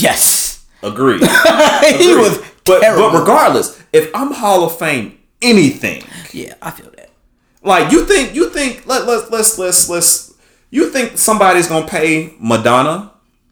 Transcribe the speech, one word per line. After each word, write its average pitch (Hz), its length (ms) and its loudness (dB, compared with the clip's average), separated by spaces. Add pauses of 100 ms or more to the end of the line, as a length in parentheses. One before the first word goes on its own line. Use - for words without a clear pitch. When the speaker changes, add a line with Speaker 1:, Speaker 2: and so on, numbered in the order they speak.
Speaker 1:
Yes. - 640 -2 (160)
Speaker 2:
Agreed. 107 400 0
Speaker 1:
<laughs> - 600 2
He 339 300 4
Speaker 2:
Agreed. 330 60 4
Speaker 1:
was 208 200 2 (280)
Speaker 2:
But, 185 160 4
Speaker 1:
terrible. 214 300 4
Speaker 2:
but 165 80 2
regardless, 208 600 0 (140)
if 156 220 2
I'm 277 180 -6
Hall 202 320 0
of 165 140 -6
Fame 135 400 -6 (240)
anything, 143 600 2 (280)
Speaker 1:
Yeah, - 280 -16
I - 120 -12
feel - 260 -20
that. - 140 -20 (500)
Speaker 2:
like, 170 300 0
you 320 140 4
think, 262 280 0
you 320 160 -2
think, 269 380 -8
let, 240 180 -4
let, 226 260 -4
let's, 220 280 -2
let's, 180 280 -2
let's, - 460 -4 (380)
you 302 180 -2
think 247 300 -6
somebody's 185 480 2
gonna 160 200 -4
pay 160 520 -4
Madonna 123 720 0 (400)